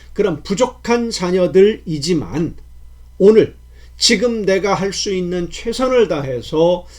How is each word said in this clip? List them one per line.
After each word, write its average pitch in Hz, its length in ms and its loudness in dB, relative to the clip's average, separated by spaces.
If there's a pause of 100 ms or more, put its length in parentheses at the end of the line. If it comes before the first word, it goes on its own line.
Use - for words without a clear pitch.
(120)
그런 196 300 -2
부족한 240 680 -2
자녀들이지만, 175 1500 0 (600)
오늘 202 360 6 (420)
지금 226 480 0
내가 190 300 0
할 190 180 -2
수 202 220 -6
있는 175 360 -4
최선을 247 580 0
다해서 156 760 0 (120)